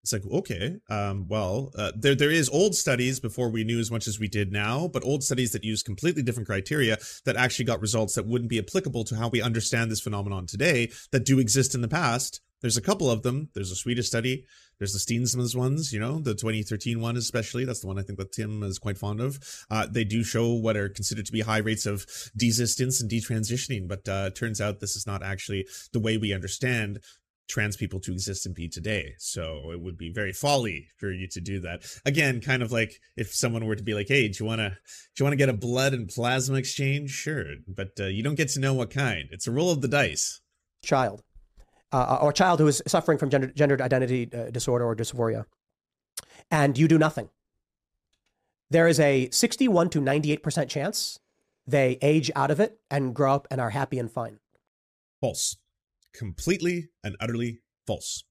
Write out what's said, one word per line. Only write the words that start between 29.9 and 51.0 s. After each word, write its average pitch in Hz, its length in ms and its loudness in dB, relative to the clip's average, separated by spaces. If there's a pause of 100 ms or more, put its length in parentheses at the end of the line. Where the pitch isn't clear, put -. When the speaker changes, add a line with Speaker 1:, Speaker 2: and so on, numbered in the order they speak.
Speaker 1:
be 85 140 -10
very 98 200 -4
folly 117 540 0 (120)
for 101 120 -6
you 92 180 -6
to 90 120 -10
do 98 200 -6
that. 87 240 -10 (200)
Again, 143 360 2
kind 127 220 0
of 113 80 -2
like 113 300 -2 (160)
if 110 180 -6
someone 117 320 0
were 110 100 0
to 98 80 -8
be 107 100 -2
like, 104 120 -2
"Hey, 135 220 4
do 98 100 -6
you 107 80 -4
wanna, 110 240 -2
do - 500 -12
you 135 40 6
wanna 143 100 4
get 135 140 6
a 127 40 2
blood 123 420 0
and 120 140 -4
plasma 127 500 0
exchange?" 139 520 -2
Sure, 110 460 -6 (100)
but, 95 320 -8
uh, 101 80 -2
you 98 160 -2
don't 143 140 0
get 127 140 0
to 135 100 -2
know 135 140 2
what 123 160 -2
kind. 107 420 -2
It's - 160 -8
a - 40 -2
roll 170 200 2
of 147 80 0
the 131 80 -2
dice. 117 520 0 (440)
Speaker 2:
Child. 120 400 0 (720)
Uh, 131 280 4
or 147 80 6
a - 20 -2
child 180 260 6
who 156 80 8
is 139 200 4
suffering 160 320 4
from 143 100 0
gender, 131 200 2
gendered 139 340 4
identity, 127 500 2
uh, 117 160 -6
disorder 120 380 0
or 113 100 0
dysphoria, 113 480 -2 (1080)
and 143 280 6
you 156 100 8
do 160 80 8
nothing, 151 320 4 (1400)
there 165 180 8
is 151 100 6
a 139 320 6
sixty-one 202 600 4
to 156 100 2
ninety-eight 147 420 2
percent 147 280 -2
chance - 480 -4 (480)